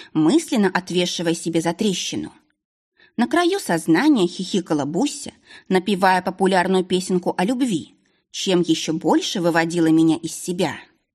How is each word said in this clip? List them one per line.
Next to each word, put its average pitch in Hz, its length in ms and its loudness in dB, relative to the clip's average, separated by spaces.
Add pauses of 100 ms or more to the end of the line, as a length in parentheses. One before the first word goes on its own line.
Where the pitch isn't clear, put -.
(120)
мысленно 226 560 2
отвешивая 180 680 -2
себе 165 260 -4
затрещину. 170 720 -4 (840)
На 233 100 0
краю 349 320 0
сознания 254 680 2
хихикала 175 580 -2
Буся, 175 480 -4 (360)
напевая 185 540 2
популярную 185 640 0
песенку 180 520 -2
о 180 80 0
любви – 240 520 -4 (340)
чем 180 320 0
еще 160 320 -2
больше 220 460 0
выводила 165 480 2
меня 160 280 4
из - 180 -8
себя. 175 420 -4 (380)